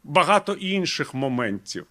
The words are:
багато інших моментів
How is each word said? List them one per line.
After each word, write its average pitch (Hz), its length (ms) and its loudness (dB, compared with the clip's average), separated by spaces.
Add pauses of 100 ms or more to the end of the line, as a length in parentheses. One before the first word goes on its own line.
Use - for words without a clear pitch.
багато 185 500 4
інших 185 600 -2
моментів 123 760 -4